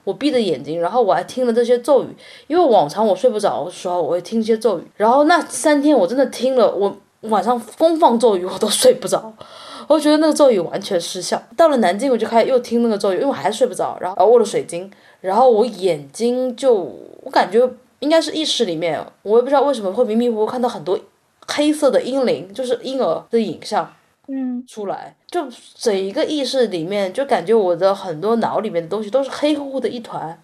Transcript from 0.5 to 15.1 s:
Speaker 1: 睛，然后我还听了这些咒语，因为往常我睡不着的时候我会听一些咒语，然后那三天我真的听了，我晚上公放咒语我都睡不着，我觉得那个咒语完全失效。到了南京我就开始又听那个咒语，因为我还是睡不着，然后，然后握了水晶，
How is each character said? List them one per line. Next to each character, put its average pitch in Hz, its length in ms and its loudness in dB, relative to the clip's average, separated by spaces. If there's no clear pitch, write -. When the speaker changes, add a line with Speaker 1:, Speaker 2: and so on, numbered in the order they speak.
Speaker 1:
睛， 156 180 -6
然 170 100 -2
后 240 120 2
我 185 100 2
还 170 120 0
听 254 220 -4
了 240 60 2
这 240 120 2
些 240 160 2
咒 247 240 2
语， 131 40 -10
因 294 100 -2
为 359 80 6
往 196 240 4
常 196 160 -2
我 202 100 2
睡 254 140 2
不 214 100 0
着 147 260 0
的 180 60 -8
时 180 180 -10
候 175 120 -2
我 147 100 -2
会 175 100 -2
听 220 200 -4
一 220 40 -2
些 220 120 0
咒 220 220 0
语， 147 40 -10
然 214 140 2
后 277 140 4
那 320 180 4
三 294 400 0
天 294 140 4
我 190 100 4
真 220 100 -4
的 269 100 2
听 254 300 -2
了， 220 180 4
我 196 220 -2
晚 214 200 0
上 240 180 0
公 320 200 2
放 262 200 4
咒 226 180 4
语 180 80 -4
我 185 140 -8
都 214 100 0
睡 233 260 4
不 - 140 -6
着， 202 240 -4
我 311 100 4
觉 294 120 2
得 302 80 6
那 311 80 2
个 302 60 4
咒 294 180 6
语 214 80 2
完 160 220 -6
全 196 200 -4
失 185 220 -8
效。 185 180 -4
到 330 120 6
了 285 100 2
南 185 180 2
京 262 140 -2
我 233 80 2
就 214 80 -2
开 226 160 2
始 - 60 0
又 254 100 2
听 233 240 -2
那 240 60 2
个 214 100 -2
咒 208 140 0
语， 180 40 0
因 156 60 -2
为 277 40 0
我 277 60 0
还 143 180 -4
是 220 80 -4
睡 254 80 4
不 185 80 -6
着， 147 260 -4
然 180 100 -6
后， 202 60 -10
然 185 100 4
后 226 60 6
握 247 80 8
了 220 40 2
水 156 200 -4
晶， 180 260 -10